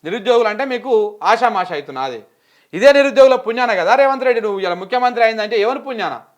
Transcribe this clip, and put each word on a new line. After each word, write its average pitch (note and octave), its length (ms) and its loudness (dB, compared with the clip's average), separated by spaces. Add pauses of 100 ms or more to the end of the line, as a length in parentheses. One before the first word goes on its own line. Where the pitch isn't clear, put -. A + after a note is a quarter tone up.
నిరుద్యోగులు A3+ 440 0
అంటే G#3+ 160 -4
మీకు A#3+ 580 -2
ఆషామాష G#3 500 0
అవుతున్నా. C#3+ 300 -10
అదే, A#2+ 200 -8 (520)
ఇదే B3 180 6
నిరుద్యోగుల C4+ 440 6
పుణ్యాన A#3 380 -2
కదా F#3 200 2
రేవంత్ C4+ 300 2
రెడ్డి A#3+ 160 0
నువ్వు G3+ 200 -6
ఇలా F3+ 140 -4
ముఖ్యమంత్రి A#3 500 -2
అయిందంటే, A3 320 -2
ఎవరి A#3 220 0
పుణ్యాన? G#3 440 -8 (160)